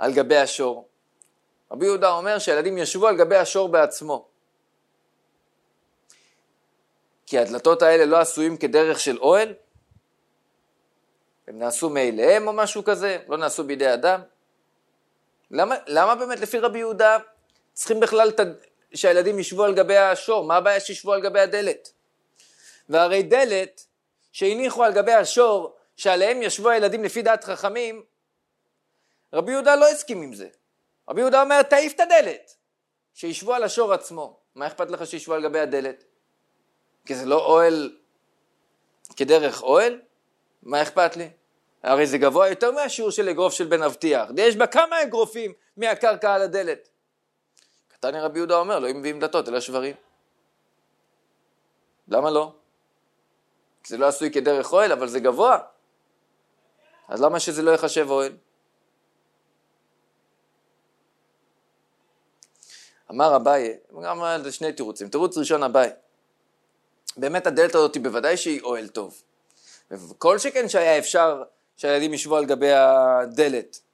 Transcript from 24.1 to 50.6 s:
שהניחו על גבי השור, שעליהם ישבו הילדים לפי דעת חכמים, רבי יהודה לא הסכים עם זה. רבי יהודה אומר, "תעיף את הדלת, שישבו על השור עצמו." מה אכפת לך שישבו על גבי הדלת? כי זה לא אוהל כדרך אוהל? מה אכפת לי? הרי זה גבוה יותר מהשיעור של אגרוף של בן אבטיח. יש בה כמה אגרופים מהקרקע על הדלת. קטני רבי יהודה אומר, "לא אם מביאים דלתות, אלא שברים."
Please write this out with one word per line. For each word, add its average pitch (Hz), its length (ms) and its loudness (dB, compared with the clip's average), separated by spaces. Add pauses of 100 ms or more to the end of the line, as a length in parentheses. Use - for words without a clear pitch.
שהניחו 226 520 -2
על 214 100 4
גבי 202 200 4
השור, 208 640 2 (200)
שעליהם 202 460 0
ישבו 208 280 -2
הילדים 214 340 0
לפי 226 180 -6
דעת 214 220 0
חכמים, 214 600 -8 (1300)
רבי 175 180 -4
יהודה 269 240 2
לא 294 140 6
הסכים 254 320 -6
עם 135 120 -14
זה. 98 140 -16 (600)
רבי 208 120 -4
יהודה 262 200 4
אומר, 285 200 4
"תעיף 294 320 2
את - 60 -10
הדלת, 311 560 2 (580)
שישבו 175 400 -6
על 247 100 0
השור 214 300 0
עצמו." 160 460 -8 (160)
מה 143 120 -8
אכפת 165 240 -8
לך 175 160 -10
שישבו 160 260 -10
על 156 100 -4
גבי 151 160 -2
הדלת? 135 440 -6 (1040)
כי 135 100 -8
זה 127 100 -10
לא 151 200 0
אוהל 160 520 2 (1160)
כדרך 143 480 2
אוהל? 208 360 2 (640)
מה 143 180 -4
אכפת 170 360 0
לי? 165 120 -12 (540)
הרי 139 240 2
זה 135 100 -2
גבוה 143 320 4
יותר 233 220 -2
מהשיעור 262 400 -4
של 202 180 -4
אגרוף 170 240 -2
של 175 140 -6
בן 160 160 0
אבטיח. 131 540 -2
יש 220 180 2
בה 226 120 2
כמה 330 360 0
אגרופים 220 500 -4 (240)
מהקרקע 214 560 0
על 196 80 0
הדלת. 180 480 -6 (1000)
קטני 139 340 -8
רבי 156 180 -6
יהודה 170 180 0
אומר, 180 220 -2
"לא 131 120 -4
אם 139 80 -8
מביאים 147 200 -8
דלתות, 156 300 -4
אלא 123 100 -4
שברים." 131 360 -8 (2000)